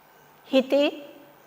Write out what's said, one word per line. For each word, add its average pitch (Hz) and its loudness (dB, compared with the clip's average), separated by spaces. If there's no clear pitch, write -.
ही 262 4
ती 285 0